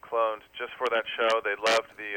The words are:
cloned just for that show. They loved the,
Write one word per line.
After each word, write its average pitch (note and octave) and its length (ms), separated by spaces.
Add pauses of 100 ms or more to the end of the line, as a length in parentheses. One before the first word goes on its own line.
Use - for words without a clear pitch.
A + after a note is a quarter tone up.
cloned A2 380 (180)
just A#2+ 160
for B2+ 160
that A2+ 140 (100)
show. A2+ 240
They G#2 160
loved A2 400
the, G#2+ 220